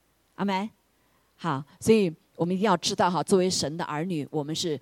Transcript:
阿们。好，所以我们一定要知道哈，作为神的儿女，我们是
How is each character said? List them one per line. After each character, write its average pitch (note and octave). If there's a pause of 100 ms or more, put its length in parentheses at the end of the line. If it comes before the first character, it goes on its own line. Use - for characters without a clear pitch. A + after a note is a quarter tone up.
(360)
阿 F#3
们。 G3+ (640)
好， D3 (200)
所 A3
以 G#3 (280)
我 E3
们 F3+
一 F#3
定 G3+
要 F#3+
知 -
道 F3+
哈， E3
作 G3
为 F#3
神 D#3+
的 E3+
儿 D3+
女， E3
我 D3+
们 D3
是 D#3